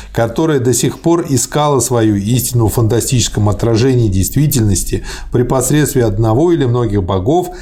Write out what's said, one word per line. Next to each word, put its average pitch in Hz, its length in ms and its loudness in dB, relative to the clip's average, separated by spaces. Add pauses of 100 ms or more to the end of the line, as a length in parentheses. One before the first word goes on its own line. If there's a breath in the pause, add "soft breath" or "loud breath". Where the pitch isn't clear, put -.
(120)
которое 147 480 0
до 123 120 0
сих - 280 -2
пор 165 280 0
искало 143 520 0
свою 113 360 2
истину 110 520 0
в - 60 -2
фантастическом 110 760 0
отражении 117 600 2
действительности 104 960 0 (300 loud breath)
при 123 100 2
посредстве 135 640 0
одного 113 480 2
или 143 120 2
многих 117 380 0
богов 104 460 0 (140)